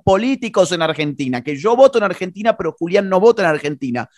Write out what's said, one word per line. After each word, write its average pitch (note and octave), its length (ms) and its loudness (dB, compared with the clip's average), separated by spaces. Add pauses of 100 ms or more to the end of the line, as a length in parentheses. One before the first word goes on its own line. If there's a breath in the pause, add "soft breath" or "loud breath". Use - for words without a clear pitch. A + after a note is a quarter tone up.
políticos G3+ 680 0
en E3+ 100 -2
Argentina, D3 600 -4
que D3 140 -6
yo G#3+ 200 0
voto B3+ 220 6
en G#3 60 0
Argentina, G3 520 -4
pero E3 220 -4
Julián F#3+ 300 0
no F#3 120 2
vota A3+ 220 4
en E3+ 60 2
Argentina. C#3+ 680 -4